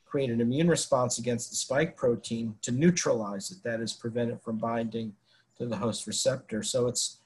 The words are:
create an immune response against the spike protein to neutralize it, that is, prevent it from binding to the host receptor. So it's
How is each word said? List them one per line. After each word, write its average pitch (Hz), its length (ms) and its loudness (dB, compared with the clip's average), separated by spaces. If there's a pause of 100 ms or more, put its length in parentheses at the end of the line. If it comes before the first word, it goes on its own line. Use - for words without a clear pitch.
create 135 240 0
an 117 100 2
immune 135 300 4
response 127 480 2
against 120 320 -2
the - 60 -12
spike 156 420 0
protein 117 640 -2
to 123 100 -4
neutralize 120 800 2
it, 92 120 -18
that 117 180 -2
is, 110 100 -4
prevent 120 400 -2
it 120 100 -8
from 113 160 -6
binding 113 560 -2 (440)
to - 80 -4
the 113 100 -4
host 107 320 -2
receptor. 110 560 -2
So 123 240 0
it's - 380 -2